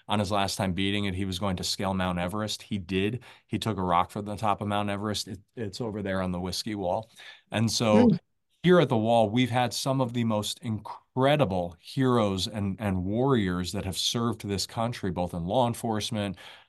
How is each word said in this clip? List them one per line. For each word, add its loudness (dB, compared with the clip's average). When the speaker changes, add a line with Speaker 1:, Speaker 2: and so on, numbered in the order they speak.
Speaker 1:
on 0
his -2
last 0
time 0
beating -2
it, -2
he -4
was -4
going -2
to -8
scale -4
Mount -2
Everest. -4
He -6
did. -2
He -4
took -2
a -2
rock 2
from -8
the -8
top 0
of -4
Mount -2
Everest. -4
It, -12
it's -8
over -6
there -2
on -2
the -4
whiskey -6
wall. -4
And 2
so 6
Speaker 2:
Hmm. 6
Speaker 1:
here 8
at 6
the 4
wall, 4
we've 2
had 2
some 0
of 0
the 0
most 0
incredible 0
heroes 2
and, -4
and -2
warriors 0
that -4
have -6
served -2
this -2
country, -4
both -4
in -6
law 2
enforcement, -4